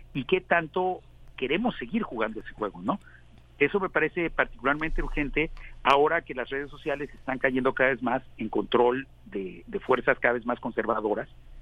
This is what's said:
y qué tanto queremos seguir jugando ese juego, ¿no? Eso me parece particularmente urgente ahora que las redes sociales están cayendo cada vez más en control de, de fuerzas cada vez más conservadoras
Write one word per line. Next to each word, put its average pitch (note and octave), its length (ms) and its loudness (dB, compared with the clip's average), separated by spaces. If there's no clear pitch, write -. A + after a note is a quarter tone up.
y C#3 80 -2
qué F#3 180 0
tanto F3+ 600 0
queremos E3 400 0
seguir G3 240 -4
jugando A2 380 -4
ese - 140 -12
juego, F#2+ 280 -6
¿no? C3+ 180 -2
Eso C#3+ 200 2
me F#3 80 0
parece D#3+ 440 0
particularmente C#3+ 720 0
urgente D3 480 -2
ahora D3+ 400 6
que D#3 100 -10
las B2+ 160 -6
redes C#3 220 -6
sociales C#3+ 420 -6
están - 240 -6
cayendo C3 380 2
cada C3 160 4
vez A#2+ 100 -2
más B2 220 0
en A2 100 -4
control A#2+ 580 4
de, F3+ 420 -8
de G#3 120 -4
fuerzas C3 380 2
cada B2 160 4
vez A#2+ 100 -2
más A#2+ 160 -2
conservadoras G#2+ 720 -2